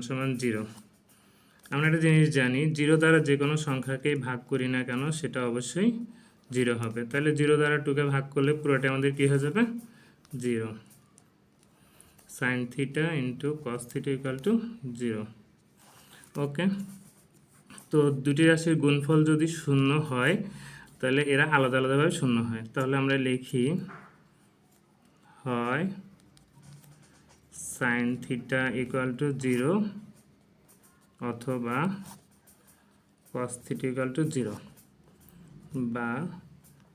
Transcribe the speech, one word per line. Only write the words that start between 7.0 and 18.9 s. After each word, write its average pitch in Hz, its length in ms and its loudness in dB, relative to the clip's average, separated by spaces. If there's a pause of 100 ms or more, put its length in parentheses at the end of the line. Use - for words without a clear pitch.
তাহলে 143 200 0 (100)
জিরো 147 220 4
দ্বারা 147 240 2
টুকে 143 180 0 (100)
ভাগ 139 100 2 (100)
করলে 143 180 2 (100)
পুরোটা 139 300 2
আমাদের 135 260 2
কী 139 140 4
হয়ে 139 140 2
যাবে? 170 160 0 (840)
জিরো। 113 260 -2 (1700)
Sin 127 240 0 (140)
theta 143 320 -2 (160)
into 127 280 -4 (140)
cos 120 180 -6 (100)
theta 139 240 -4
equal 131 300 -6
to 202 60 4 (480)
zero। 110 240 -2 (1200)
ওকে, 143 220 -2 (1300)
তো 151 80 4 (260)
দুটি 143 240 2
রাশির 160 340 4
গুণফল 143 360 4 (120)